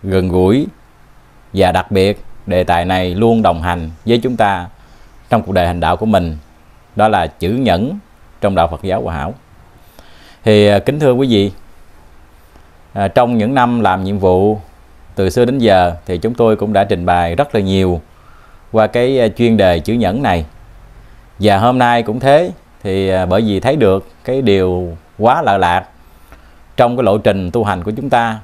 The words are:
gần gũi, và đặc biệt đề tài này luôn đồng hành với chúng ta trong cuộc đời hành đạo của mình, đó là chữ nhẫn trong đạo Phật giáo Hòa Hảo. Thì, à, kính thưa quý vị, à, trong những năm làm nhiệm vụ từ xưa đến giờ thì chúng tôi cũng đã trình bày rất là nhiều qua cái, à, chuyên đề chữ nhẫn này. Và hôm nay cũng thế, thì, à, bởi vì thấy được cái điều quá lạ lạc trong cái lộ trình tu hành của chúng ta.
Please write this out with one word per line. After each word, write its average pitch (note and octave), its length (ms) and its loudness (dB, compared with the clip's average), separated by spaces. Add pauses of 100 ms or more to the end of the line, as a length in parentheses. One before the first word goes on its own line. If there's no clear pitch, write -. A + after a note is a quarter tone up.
gần F#2+ 260 -2
gũi, F#2+ 380 2 (840)
và F#2+ 200 0
đặc F2+ 180 -2
biệt G2 340 0 (220)
đề F2+ 180 0
tài E2+ 200 0
này F#2 300 -2
luôn A2+ 280 2
đồng E2+ 200 0
hành F2 280 -6 (160)
với A#2 160 0
chúng B2+ 140 -4
ta G2 320 -2 (640)
trong A2+ 120 0
cuộc F#2 100 -8
đời F2+ 140 0
hành F2 140 -4
đạo E2 160 0
của A2 100 -6
mình, F2 300 0 (600)
đó G#2+ 120 2
là F#2 180 0
chữ F2 240 -6
nhẫn A#2 480 -2 (420)
trong G2 140 -2
đạo E2+ 140 0
Phật E2 140 -8
giáo G2 200 -4
Hòa E2+ 120 -6
Hảo. D#2+ 200 -8 (1080)
Thì, G#2 220 4
à, G2+ 120 4
kính C#3+ 220 -2
thưa C#3 120 4
quý C3 180 0
vị, G2+ 220 2 (1400)
à, G2+ 160 -4
trong A#2+ 300 0
những A2+ 160 0
năm A#2+ 260 0
làm F#2+ 240 0
nhiệm G2+ 140 -4
vụ G2 400 2 (560)
từ F#2+ 160 -2
xưa B2 140 2
đến C3 140 -2
giờ F#2 380 2 (100)
thì F2+ 120 -6
chúng A2 160 -4
tôi A2+ 220 2
cũng G#2 160 -4
đã G2 120 2
trình F2+ 220 -4
bày F2 280 0
rất C#3+ 200 -2
là A2 60 0
nhiều F#2+ 400 0 (720)
qua G#2+ 140 4
cái, B2 340 0
à, A2+ 80 2
chuyên A2+ 280 2
đề F#2 220 2
chữ F#2+ 160 -4
nhẫn A2+ 280 -2
này. F2 220 0 (960)
Và G2 200 2
hôm B2 200 2
nay A#2+ 240 2
cũng A2+ 180 -6
thế, D3 300 2 (320)
thì, G2 260 -2
à, F#2 180 0
bởi F#2 140 2
vì G#2 200 0
thấy C3+ 160 0
được G2 320 2 (160)
cái C3 180 -4
điều F#2 540 0 (220)
quá B2 240 2
lạ G2+ 160 2
lạc F2+ 260 0 (920)
trong B2 200 2
cái C3 80 2
lộ G2+ 140 2
trình G2 320 -2
tu A2+ 140 -2
hành F#2 200 -4
của G#2 60 -6
chúng A#2+ 200 -6
ta. A#2 340 -2